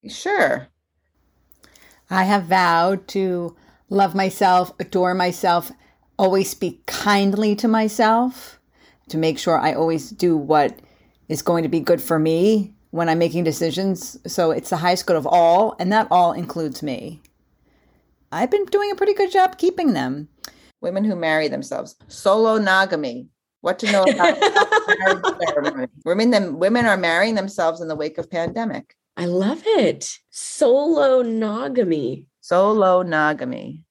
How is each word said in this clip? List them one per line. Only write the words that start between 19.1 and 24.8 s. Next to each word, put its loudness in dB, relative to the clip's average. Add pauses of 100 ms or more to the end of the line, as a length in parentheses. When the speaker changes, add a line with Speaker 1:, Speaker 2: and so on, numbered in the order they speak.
Speaker 2:
good -2
job 2
keeping 0
them. -6 (520)
Speaker 1:
Women -4
who -2
marry 0
themselves. -10 (120)
Solonogamy. 0 (360)
What -2
to -2
know 4
about 2
Speaker 3:
<laughs> -
Speaker 1:
self-marriage 0